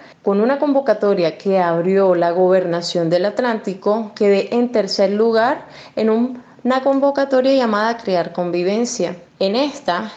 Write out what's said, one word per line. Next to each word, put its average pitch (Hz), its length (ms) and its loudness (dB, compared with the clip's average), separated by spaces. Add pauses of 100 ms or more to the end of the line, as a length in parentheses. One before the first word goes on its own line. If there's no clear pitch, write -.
(220)
con 202 200 0
una 269 160 0
convocatoria 208 800 0
que 190 200 0
abrió 180 560 2
la 170 160 2
Gobernación 175 800 0
del 175 160 2
Atlántico, 214 880 -2
quedé 202 400 0
en 240 160 0
tercer 196 420 0
lugar 226 520 0 (320)
en 220 140 0
un, 240 320 -2 (200)
una 262 200 0
convocatoria 269 720 2
llamada 226 420 0
Crear 175 380 -2
Convivencia. 180 840 -2 (220)
En 196 180 0
esta, 220 600 -4